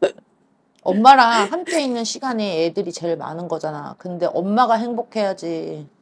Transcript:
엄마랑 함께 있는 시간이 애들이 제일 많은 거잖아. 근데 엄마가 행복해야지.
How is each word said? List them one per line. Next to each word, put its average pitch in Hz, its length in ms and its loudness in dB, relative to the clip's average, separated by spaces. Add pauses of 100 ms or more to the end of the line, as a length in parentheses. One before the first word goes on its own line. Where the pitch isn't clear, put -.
(840)
엄마랑 233 680 6
함께 339 300 -2
있는 240 220 -2
시간이 214 640 -2
애들이 175 260 -2
제일 170 260 -4
많은 160 300 -10
거잖아. 156 500 -6
근데 175 280 -6
엄마가 214 500 2
행복해야지. 190 1120 -6 (140)